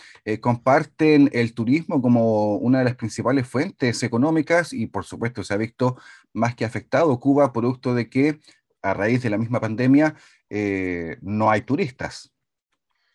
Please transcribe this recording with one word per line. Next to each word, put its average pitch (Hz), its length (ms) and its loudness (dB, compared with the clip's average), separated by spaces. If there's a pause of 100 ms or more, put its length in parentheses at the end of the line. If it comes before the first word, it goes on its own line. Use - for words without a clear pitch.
(260)
eh, 107 140 -4
comparten 143 920 4
el 117 220 0
turismo 139 480 0
como 113 540 2
una 131 240 0
de 127 60 2
las 123 100 -2
principales 120 500 -2
fuentes 131 560 -2
económicas 156 720 0
y, 113 140 -6
por 95 180 -8
supuesto, 113 380 -8
se - 100 -6
ha 101 40 0
visto 123 400 -2 (360)
más 117 220 -2
que 117 100 -4
afectado 123 540 0
Cuba, 139 340 2
producto 123 400 -2
de 120 160 -2
que, 147 300 0 (420)
a 95 140 -2
raíz 113 260 0
de 123 80 -4
la 104 80 -2
misma 113 220 -4
pandemia, 131 560 2 (340)
eh, 92 720 -4
no 107 300 0
hay 107 100 2
turistas. 131 720 -6 (800)